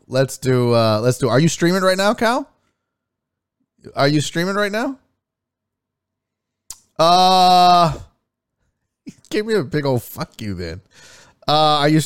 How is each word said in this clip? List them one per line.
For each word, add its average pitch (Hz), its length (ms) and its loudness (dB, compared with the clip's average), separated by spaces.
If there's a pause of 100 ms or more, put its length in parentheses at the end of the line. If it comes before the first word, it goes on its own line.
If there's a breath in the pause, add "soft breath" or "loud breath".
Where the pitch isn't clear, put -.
Let's 131 300 -4
do, 123 360 0
uh, 110 280 2
let's 123 180 -2
do, 127 100 0
are 117 100 2
you 165 80 2
streaming 175 360 -2
right 185 140 0
now, 202 160 0
Kyle? 240 360 -4 (1500)
Are 139 120 2
you 151 140 0
streaming 175 340 -4
right 202 160 -2
now? 262 260 -6 (2000)
Uh, 180 1000 4 (680)
<laughs> - 640 -20
give 214 160 -6
me 220 80 -4
a 190 100 0
big 143 220 -4
old 131 180 -2
fuck - 380 -14
you 104 120 -8
then. 87 280 -10 (640 soft breath)
Uh, 151 320 2
are 143 100 2
you, 156 160 2